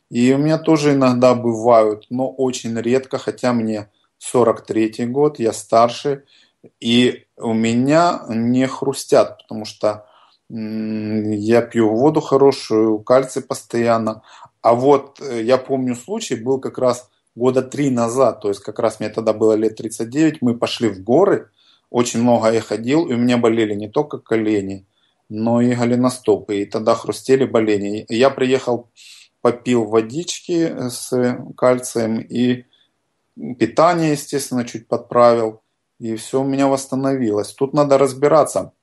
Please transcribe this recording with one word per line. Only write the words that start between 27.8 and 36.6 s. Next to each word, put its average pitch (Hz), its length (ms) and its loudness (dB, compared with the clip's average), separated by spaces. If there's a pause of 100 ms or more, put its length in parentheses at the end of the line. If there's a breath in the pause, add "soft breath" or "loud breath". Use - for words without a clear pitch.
И 117 120 -6
я 127 140 4
приехал, 127 580 -2 (540 loud breath)
попил 117 420 0
водички, 131 840 -2
э, - 180 -8
с - 240 -10 (440)
кальцием, 120 640 0
и 123 440 -2 (920 soft breath)
питание, 165 540 2
естественно, 135 520 -4
чуть 113 240 -12
подправил, 117 720 2 (400)
и 113 160 -6
все 135 240 -4
у 135 40 -2
меня 139 240 0